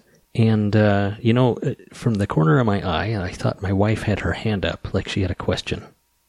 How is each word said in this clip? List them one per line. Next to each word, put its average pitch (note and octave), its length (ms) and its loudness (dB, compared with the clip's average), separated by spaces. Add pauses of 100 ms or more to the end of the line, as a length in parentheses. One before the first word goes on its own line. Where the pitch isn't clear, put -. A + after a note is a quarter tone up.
(340)
and, A2 400 2
uh, G2+ 460 4
you A2+ 120 2
know, B2 300 4
uh, C3+ 120 -4 (200)
from - 200 -2
the G2+ 120 0
corner D#3 320 2
of B2 80 2
my G2+ 160 0
eye, F#2+ 400 -2
I F2 80 -4
thought - 320 -4
my F#2+ 100 -2
wife G#2 300 2
had G#2+ 180 0
her F2 120 -2
hand G2 340 -4
up - 260 -6
like G2 160 -2
she G2+ 140 -2
had F2+ 80 0
a F2+ 60 -8
question. - 480 -4 (440)